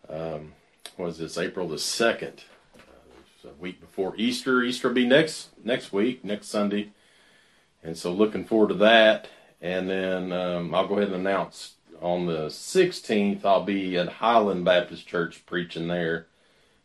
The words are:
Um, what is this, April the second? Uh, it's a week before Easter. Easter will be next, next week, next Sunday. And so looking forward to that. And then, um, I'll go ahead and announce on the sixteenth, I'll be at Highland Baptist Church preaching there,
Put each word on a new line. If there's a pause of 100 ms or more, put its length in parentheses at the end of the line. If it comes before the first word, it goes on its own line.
Um, (460)
what
is
this,
April
the
second? (320)
Uh, (520)
it's
a
week
before
Easter.
Easter
will
be
next, (120)
next
week,
next
Sunday. (920)
And
so
looking
forward
to
that. (320)
And
then,
um,
I'll
go
ahead
and
announce (260)
on
the
sixteenth,
I'll
be
at
Highland
Baptist
Church
preaching
there, (580)